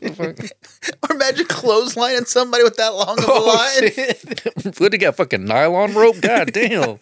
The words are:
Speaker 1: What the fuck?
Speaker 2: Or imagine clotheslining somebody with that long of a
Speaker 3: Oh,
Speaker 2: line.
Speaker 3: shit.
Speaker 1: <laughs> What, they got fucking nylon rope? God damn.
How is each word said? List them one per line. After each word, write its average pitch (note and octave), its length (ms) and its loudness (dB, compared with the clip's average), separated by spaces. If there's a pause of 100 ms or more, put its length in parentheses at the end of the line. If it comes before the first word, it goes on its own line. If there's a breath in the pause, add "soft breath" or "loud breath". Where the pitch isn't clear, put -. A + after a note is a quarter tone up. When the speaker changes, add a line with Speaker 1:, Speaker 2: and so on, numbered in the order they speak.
Speaker 1:
What - 0 -
the E3+ 460 -10
fuck? - 640 -10
Speaker 2:
Or D#4 60 -2
imagine C4+ 300 -2
clotheslining A#3+ 800 -2
somebody B3 360 2
with A3+ 140 2
that A3 160 0
long G3 260 -4
of A3+ 60 0
a A3 60 -2
Speaker 3:
Oh, A3+ 160 4
Speaker 2:
line. A3+ 440 2
Speaker 3:
shit. - 840 -6
Speaker 1:
<laughs> - 20 -18
What, G3+ 140 2
they G#3+ 60 0
got E3+ 180 0
fucking A2 300 -2
nylon F3 480 2
rope? A3 260 4
God F#3+ 320 0
damn. F#3 500 -2